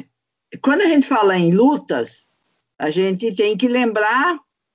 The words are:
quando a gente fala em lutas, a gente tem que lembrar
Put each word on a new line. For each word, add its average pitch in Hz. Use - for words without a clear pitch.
quando 294
a 392
gente 294
fala 202
em 170
lutas, 190
a 151
gente 190
tem 208
que 247
lembrar 240